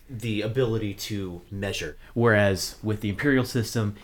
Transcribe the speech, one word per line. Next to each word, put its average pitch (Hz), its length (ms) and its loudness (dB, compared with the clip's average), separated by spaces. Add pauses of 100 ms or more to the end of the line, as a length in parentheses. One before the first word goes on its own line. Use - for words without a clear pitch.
(100)
the 107 320 -4
ability 110 520 0
to 95 460 -8 (100)
measure. 98 460 -6 (160)
Whereas 104 680 4
with 107 180 -2
the 107 80 -2
imperial 131 360 2
system, 110 600 -2